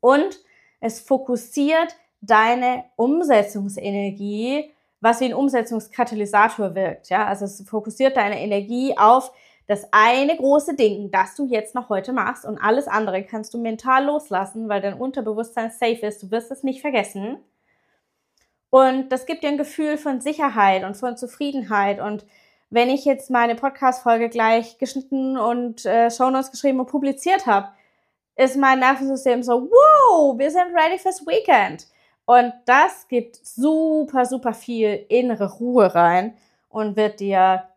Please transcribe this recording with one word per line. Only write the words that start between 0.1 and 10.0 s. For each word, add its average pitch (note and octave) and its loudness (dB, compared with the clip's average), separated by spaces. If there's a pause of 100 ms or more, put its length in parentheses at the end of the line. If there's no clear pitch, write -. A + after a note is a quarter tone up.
es A3+ -8
fokussiert C#4+ -2 (240)
deine A#3+ 0 (120)
Umsetzungsenergie, G#3 -2 (280)
was A#3 2
wie C4 0
ein A#3+ -4
Umsetzungskatalysator A3 -2
wirkt. F#3 -6
Ja? G#3 0
Also G3+ -6
es G3 -16
fokussiert A3 -2
deine G3+ -2
Energie G#3+ -4
auf A#3+ 4 (340)
das G3+ -4
eine B3+ 4